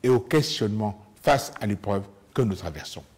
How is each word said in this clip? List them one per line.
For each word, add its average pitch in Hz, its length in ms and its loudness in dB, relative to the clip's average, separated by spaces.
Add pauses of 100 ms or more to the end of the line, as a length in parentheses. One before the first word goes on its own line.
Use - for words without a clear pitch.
et 127 60 2
au 127 120 6
questionnement 107 800 0 (220)
face - 380 2
à 113 60 -4
l'épreuve 101 380 -2 (280)
que 135 100 0
nous 98 140 0
traversons. 78 480 -10 (140)